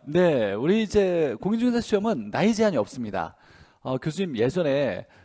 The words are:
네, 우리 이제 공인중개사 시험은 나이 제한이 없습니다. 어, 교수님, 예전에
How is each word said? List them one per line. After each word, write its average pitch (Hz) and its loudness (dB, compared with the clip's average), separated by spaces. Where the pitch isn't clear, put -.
네, 147 2
우리 160 2
이제 180 2
공인중개사 233 0
시험은 196 -2
나이 160 2
제한이 208 2
없습니다. 98 -4
어, 131 -4
교수님, 156 -4
예전에 135 0